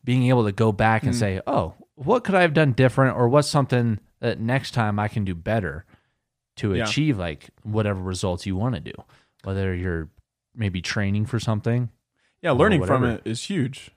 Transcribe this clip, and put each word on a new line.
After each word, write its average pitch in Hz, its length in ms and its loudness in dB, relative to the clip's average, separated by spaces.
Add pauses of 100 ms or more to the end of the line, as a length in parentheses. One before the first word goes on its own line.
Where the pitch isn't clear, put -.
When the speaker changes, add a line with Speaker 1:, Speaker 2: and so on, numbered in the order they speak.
Speaker 1:
being 123 240 2
able 123 180 4
to 101 60 0
go 110 200 2
back 110 320 2
and 127 100 0
Speaker 2:
Mm. 120 60 -2
Speaker 1:
say, 95 260 0
"Oh, 82 300 -2 (180)
what 202 300 -2
could 190 100 -2
I 180 80 4
have 170 140 2
done 151 180 4
different?" 131 420 4
Or 120 140 2
what's 143 180 4
something 123 520 0 (220)
that 117 180 -2
next 117 320 -2
time 107 260 0
I 107 100 0
can 107 160 -4
do 92 120 -4
better 92 500 -4 (720)
to 101 180 -2
Speaker 2:
Yeah. 101 120 0
Speaker 1:
achieve, 139 340 0
like, 82 300 -8 (120)
whatever 104 400 -2
results 92 460 -4
you 92 80 -2
wanna 107 240 -2
do, - 140 -12 (500)
whether 95 320 -4
you're 85 340 -4 (460)
maybe 95 260 -4
training 104 460 -2
for 117 120 -4
something 117 500 -2 (520)
Speaker 2:
Yeah, 170 100 0
Speaker 1:
or 156 40 4
Speaker 2:
learning 190 300 4
from 131 160 2
Speaker 1:
whatever. 120 220 0
Speaker 2:
it - 60 -6
is 113 140 -6
huge. - 540 -6